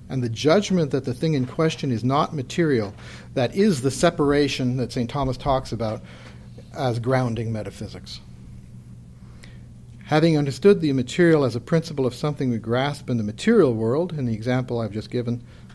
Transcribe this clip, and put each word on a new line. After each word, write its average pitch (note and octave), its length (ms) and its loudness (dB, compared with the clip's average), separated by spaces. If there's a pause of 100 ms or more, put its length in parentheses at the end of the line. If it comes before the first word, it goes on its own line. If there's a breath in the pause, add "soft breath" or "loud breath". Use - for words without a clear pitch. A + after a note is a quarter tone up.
and C3 140 -2
the A#2+ 60 -2
judgment D#3 640 2
that C3 140 0
the B2+ 100 -2
thing D#3+ 200 0
in B2+ 120 2
question D#3 460 -2
is G#2+ 100 -2
not C#3 320 0
material C3+ 600 0 (400 loud breath)
that A#2+ 200 0
is F#3+ 280 4
the C3+ 80 2
separation C#3+ 880 2
that A2+ 120 -2
Saint A#2+ 200 -2
Thomas C3 260 -2
talks C3 340 0
about A2 300 -4 (760 loud breath)
as B2 240 -2
grounding A#2 540 0
metaphysics. G2+ 680 -10 (1900 loud breath)
Having D#3 300 4
understood D3 440 4
the D#3+ 100 0
immaterial C#3+ 540 4
as A#2 120 0
a A#2 40 -4
principle D#3 460 0
of A#2+ 80 0
something D3 360 -2
we A2+ 80 0
grasp B2+ 500 -2
in B2 80 0
the A2 60 -2
material C3+ 520 4
world, C3 380 0
in D3 120 -4
the A2+ 100 -2
example B2 460 -2
I've G#2+ 120 -4
just G#2+ 180 -6
given, A#2+ 320 -2 (320 loud breath)